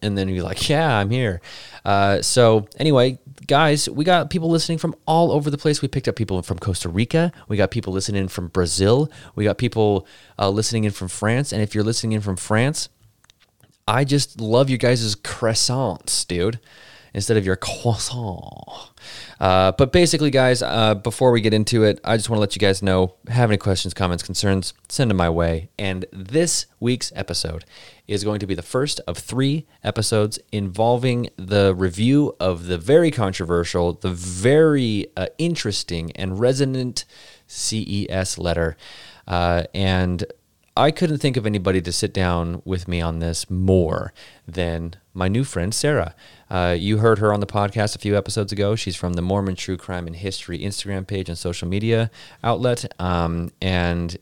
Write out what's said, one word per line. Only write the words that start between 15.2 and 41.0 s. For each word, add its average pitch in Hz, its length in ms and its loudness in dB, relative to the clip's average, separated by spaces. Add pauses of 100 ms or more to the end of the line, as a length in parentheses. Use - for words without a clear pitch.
dude, 95 340 -2 (520)
instead 110 240 0
of 101 80 2
your 92 120 0
croissant. - 1400 -6 (480)
Uh, 92 320 4
but 135 180 2
basically, 156 400 2
guys, 127 320 2
uh, 107 320 2
before 120 380 2
we 117 80 4
get 107 120 2
into 107 300 2
it, 104 220 4
I 113 120 2
just 113 140 -2
wanna 110 100 2
let 101 140 0
you - 60 -4
guys 98 240 2
know, 92 300 2 (120)
have 117 240 2
any 104 60 2
questions, 92 380 -2
comments, 87 280 -2
concerns, 95 520 -2 (140)
send 123 220 0
them 98 60 2
my 85 120 2
way. 82 480 0
And 92 360 -4
this 135 540 -2 (120)
week's 120 380 -2
episode 82 480 -6 (420)
is 101 160 -2
going 104 160 -2
to 98 80 -6
be 95 80 -2
the 85 80 -8
first 139 460 -2
of 87 100 -6
three 139 480 -2 (160)
episodes 107 560 0 (140)
involving 117 840 0
the 98 380 2
review 110 640 2
of 87 280 -2
the 87 120 -2
very 147 320 6
controversial, 87 840 0
the - 160 -4
very, 110 1040 2
uh, 92 100 -2 (120)
interesting 101 760 -4
and 92 240 -6
resonant 131 640 0 (440)
C - 400 -4
E 101 200 -2
S 92 300 -4
letter. 85 380 -2 (500)
Uh, 87 380 0 (100)
and 92 500 0 (520)
I 143 160 2
couldn't 156 260 -2